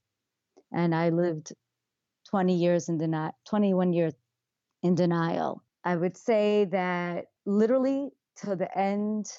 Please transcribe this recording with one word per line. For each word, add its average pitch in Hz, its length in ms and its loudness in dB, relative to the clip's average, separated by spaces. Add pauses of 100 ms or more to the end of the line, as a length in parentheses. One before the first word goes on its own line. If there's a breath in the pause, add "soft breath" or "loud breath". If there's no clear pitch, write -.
(720)
And 170 240 0
I 170 140 2
lived 165 460 -2 (760)
twenty 185 280 2
years 175 320 2
in 165 100 0
deni-, 156 340 -2 (140)
twenty-one 185 480 2
years 165 180 0 (680)
in 175 140 2
denial. 170 680 0 (200)
I 180 140 -2
would 180 200 -2
say 208 500 2
that 175 600 -4 (200)
literally 262 640 2 (320)
to 202 120 -6
the 175 220 -6
end, 208 640 -2